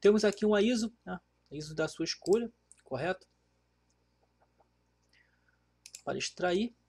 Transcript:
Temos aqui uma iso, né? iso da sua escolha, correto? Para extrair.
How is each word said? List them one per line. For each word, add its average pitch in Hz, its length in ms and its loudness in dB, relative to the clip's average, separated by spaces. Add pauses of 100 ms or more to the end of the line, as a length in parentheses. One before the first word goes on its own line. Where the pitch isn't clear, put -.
Temos 208 240 6
aqui 208 200 0
uma 208 160 4
iso, 226 300 0 (140)
né? 180 120 -8 (320)
iso 151 240 -12
da 156 140 -2
sua - 160 -6
escolha, 226 480 -2 (320)
correto? 170 420 -8 (2750)
Para 139 140 -6
extrair. 185 580 -2 (140)